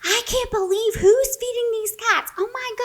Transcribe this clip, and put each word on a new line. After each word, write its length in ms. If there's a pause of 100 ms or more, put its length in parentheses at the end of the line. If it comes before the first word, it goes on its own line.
I 220
can't 240
believe 440
who's 420
feeding 360
these 240
cats. 400
Oh 160
my 180 (140)